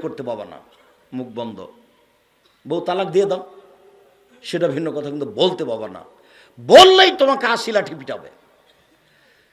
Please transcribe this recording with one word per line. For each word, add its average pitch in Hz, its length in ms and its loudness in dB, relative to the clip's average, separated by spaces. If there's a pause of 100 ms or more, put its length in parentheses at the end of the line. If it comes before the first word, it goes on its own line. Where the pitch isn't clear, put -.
করতে 143 180 -8
পাবা 113 220 -8
না, 82 120 -16 (560)
মুখ 127 220 -8
বন্ধ। 110 320 -10 (1000)
বউ, 165 120 -2
তালাক 180 340 -2
দিয়ে 196 100 6
দাও, 185 260 -4 (920)
সেটা 165 260 0
ভিন্ন 156 280 -4
কথা, 147 120 -4
কিন্তু 143 180 -6
বলতে 165 380 2
পাবা 110 240 -4
না। 92 120 -14 (600)
বললেই 370 500 6
তোমাকে 269 360 0
আশি 226 260 -2
লাঠি 190 220 -2
পিটাবে। 131 340 -12 (1200)